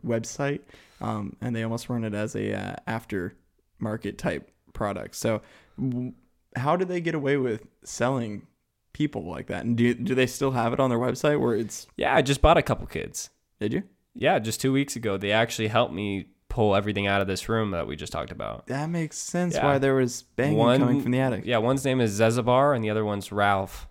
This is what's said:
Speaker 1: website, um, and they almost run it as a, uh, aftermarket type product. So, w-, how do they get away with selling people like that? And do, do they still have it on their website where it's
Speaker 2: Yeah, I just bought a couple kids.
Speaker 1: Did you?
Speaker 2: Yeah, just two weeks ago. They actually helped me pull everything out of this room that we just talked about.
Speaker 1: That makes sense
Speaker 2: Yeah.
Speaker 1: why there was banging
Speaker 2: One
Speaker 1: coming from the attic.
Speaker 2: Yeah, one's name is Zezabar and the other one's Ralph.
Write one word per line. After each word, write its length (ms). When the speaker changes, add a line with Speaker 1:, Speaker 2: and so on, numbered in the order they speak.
Speaker 1:
website, 560
um, 400
and 140
they 80
almost 260
run 160
it 100
as 200
a, 180
uh, 240
aftermarket 1300
type 320
product. 420
So, 260
w-, 340
how 200
do 80
they 160
get 140
away 220
with 260
selling 600
people 320
like 220
that? 180
And 120
do, 180
do 220
they 100
still 240
have 220
it 80
on 100
their 80
website 420
where 140
it's 320
Speaker 2:
Yeah, 180
I 80
just 200
bought 160
a 40
couple 240
kids. 440
Speaker 1:
Did 120
you? 100
Speaker 2:
Yeah, 260
just 200
two 120
weeks 240
ago. 200
They 160
actually 360
helped 260
me 320
pull 260
everything 320
out 140
of 80
this 200
room 220
that 160
we 80
just 180
talked 200
about. 340
Speaker 1:
That 240
makes 260
sense 380
Speaker 2:
Yeah. 100
Speaker 1:
why 140
there 160
was 280
banging 360
Speaker 2:
One 220
Speaker 1:
coming 200
from 120
the 80
attic. 260
Speaker 2:
Yeah, 120
one's 260
name 160
is 100
Zezabar 640
and 100
the 60
other 140
one's 260
Ralph. 600